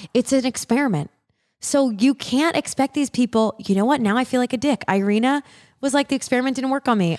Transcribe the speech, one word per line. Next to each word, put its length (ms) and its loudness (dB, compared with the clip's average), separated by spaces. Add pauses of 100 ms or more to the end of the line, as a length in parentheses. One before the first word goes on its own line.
(120)
It's 200 0
an 120 2
experiment. 680 -2 (500)
So 300 2
you 240 2
can't 420 -2
expect 380 -2
these 160 -2
people, 480 0
you 160 -2
know 100 2
what? 160 2
Now 160 2
I 80 0
feel 160 0
like 120 -2
a 60 -2
dick. 300 0
Irina 540 0 (380)
was 140 -2
like, 140 2
"The 80 0
experiment 400 -2
didn't 140 -4
work 180 -2
on 100 2
me. 200 0